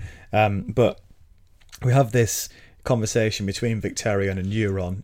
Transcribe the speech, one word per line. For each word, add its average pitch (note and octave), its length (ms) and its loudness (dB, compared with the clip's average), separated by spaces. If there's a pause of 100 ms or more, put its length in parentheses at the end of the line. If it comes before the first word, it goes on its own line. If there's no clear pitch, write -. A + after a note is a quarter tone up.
(320)
Um, G#2+ 300 2 (120)
but - 260 2 (840)
we B2+ 100 2
have B2+ 200 4
this A#2+ 360 0 (360)
conversation A2 600 0
between A2 340 -2
Victarion G2 580 -2
and F#2 140 -4
Euron G2 520 -2